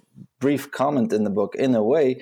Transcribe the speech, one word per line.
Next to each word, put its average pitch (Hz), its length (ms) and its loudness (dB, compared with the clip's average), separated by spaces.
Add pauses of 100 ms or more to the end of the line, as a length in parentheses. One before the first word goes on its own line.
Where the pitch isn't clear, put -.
(400)
brief 139 320 -2
comment 131 400 0
in 107 140 0
the 101 40 -2
book, 101 260 -2
in 131 200 0
a 107 80 2
way, 131 380 2